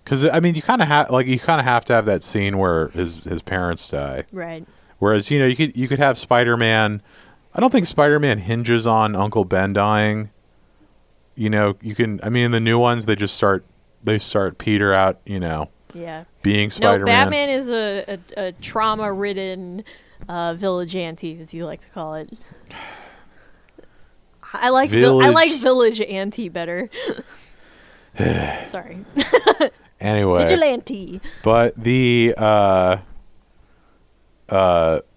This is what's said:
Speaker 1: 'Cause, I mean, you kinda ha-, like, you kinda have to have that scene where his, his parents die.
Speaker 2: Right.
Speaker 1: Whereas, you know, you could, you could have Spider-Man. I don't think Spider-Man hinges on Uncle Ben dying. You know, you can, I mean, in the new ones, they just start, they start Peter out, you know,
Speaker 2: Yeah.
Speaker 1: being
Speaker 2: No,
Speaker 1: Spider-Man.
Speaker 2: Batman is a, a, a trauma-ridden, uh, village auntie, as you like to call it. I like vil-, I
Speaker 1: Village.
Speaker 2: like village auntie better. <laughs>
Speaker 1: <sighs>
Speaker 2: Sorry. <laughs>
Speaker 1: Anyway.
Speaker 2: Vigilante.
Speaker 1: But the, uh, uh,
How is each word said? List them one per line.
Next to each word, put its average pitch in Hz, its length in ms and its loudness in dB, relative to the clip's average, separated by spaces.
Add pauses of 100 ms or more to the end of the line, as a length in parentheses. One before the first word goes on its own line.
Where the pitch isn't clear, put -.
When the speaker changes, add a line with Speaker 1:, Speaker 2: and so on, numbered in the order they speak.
Speaker 1:
'Cause, 139 200 -2
I 160 160 2
mean, 170 160 2
you 156 60 -6
kinda 233 220 0
ha-, 147 240 4
like, 127 200 2
you 127 100 0
kinda - 240 0
have 123 220 2
to - 80 -2
have 113 140 4
that 101 180 0
scene 101 340 -2
where 82 300 2
his, 82 320 -6
his 85 220 -8
parents 87 460 -6
die. 69 440 -6
Speaker 2:
Right. 165 340 -14 (320)
Speaker 1:
Whereas, 104 320 2
you 147 80 2
know, 135 80 4
you 127 80 2
could, 147 220 -4
you 127 100 -2
could 135 140 -2
have 143 180 2
Spider-Man. 113 840 2 (540)
I - 60 -4
don't 240 100 2
think 208 160 2
Spider-Man 147 520 2
hinges 113 500 0
on 107 260 2
Uncle 101 300 0
Ben 98 280 0
dying. 107 580 0 (1080)
You 107 120 -2
know, 104 320 2
you 107 140 -10
can, 107 280 -2
I 104 60 -6
mean, 120 160 2
in 120 60 0
the 117 100 2
new 113 180 2
ones, 120 280 2
they 110 100 2
just 101 180 -4
start, 98 300 2 (400)
they 107 140 0
start 98 400 -4
Peter 101 340 2
out, 95 320 2
you 98 160 -8
know, 80 300 -6 (240)
Speaker 2:
Yeah. 170 300 -16 (180)
Speaker 1:
being 104 240 2
Speaker 2:
No, 107 40 -6
Speaker 1:
Spider-Man. 101 360 2
Speaker 2:
Batman 285 420 2
is 262 220 -4
a, 214 340 -4 (320)
a, 190 120 -6
a 180 120 -10
trauma-ridden, 196 1200 -4 (440)
uh, 170 240 -4
village 180 420 -4
auntie, 165 460 -10
as 160 140 -20
you 165 100 -10
like 156 160 -12
to - 80 -20
call 156 260 -12
it. 156 160 -12 (2250)
I 233 180 -2
like 262 200 2
vil-, 123 300 6
I 262 100 8
Speaker 1:
Village. - 40 6
Speaker 2:
like 320 260 4
village 240 400 2
auntie 202 480 -8
better. 175 420 -8 (1200)
<laughs> - 20 -20
Speaker 1:
<sighs> 82 500 -4
Speaker 2:
Sorry. 185 380 -14 (120)
<laughs> 311 540 -2 (300)
Speaker 1:
Anyway. 98 440 2
Speaker 2:
Vigilante. 202 760 -2 (220)
Speaker 1:
But 117 340 2
the, 120 640 2
uh, 98 580 4 (1500)
uh, 87 520 2 (160)